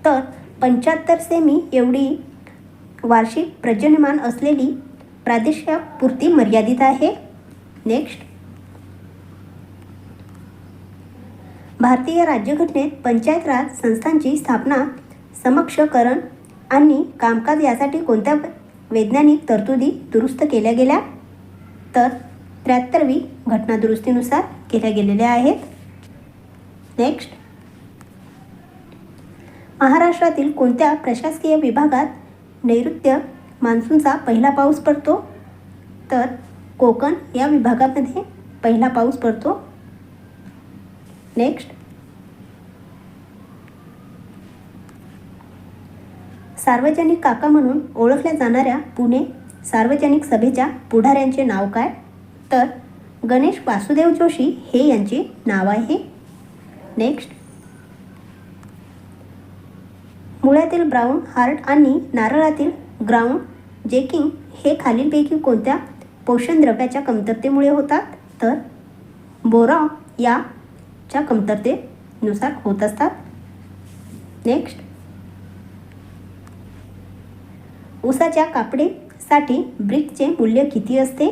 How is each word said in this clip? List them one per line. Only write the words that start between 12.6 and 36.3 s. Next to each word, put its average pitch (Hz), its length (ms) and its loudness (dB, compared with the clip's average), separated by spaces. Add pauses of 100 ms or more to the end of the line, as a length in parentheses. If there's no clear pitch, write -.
पंचायत 285 420 0
राज 277 340 -2
संस्थांची 277 560 0
स्थापना, 262 460 -2 (600)
समक्षकरण 277 760 2 (520)
आणि 285 320 6 (160)
कामकाज 240 440 0
यासाठी 277 360 0
कोणत्या 240 360 0 (560)
वैज्ञानिक 269 580 2
तरतुदी 262 400 0 (240)
दुरुस्त 233 300 0
केल्या 226 280 0
गेल्या? 254 280 2 (960)
तर 247 120 4 (580)
त्र्याहत्तरवी 254 540 0 (280)
घटनादुरुस्तीनुसार 226 960 0 (300)
केल्या 220 200 -2
गेलेल्या 202 380 0
आहेत. 247 280 2 (1400)
नेक्स्ट, - 320 -4 (2500)
महाराष्ट्रातील 320 680 2
कोणत्या 269 440 2
प्रशासकीय 311 640 -2
विभागात 285 500 0 (560)
नैऋत्य 254 540 0 (440)
मान्सूनचा 269 560 2
पहिला 240 320 2
पाऊस 277 300 2
पडतो? 294 360 0 (960)
तर 254 140 0 (540)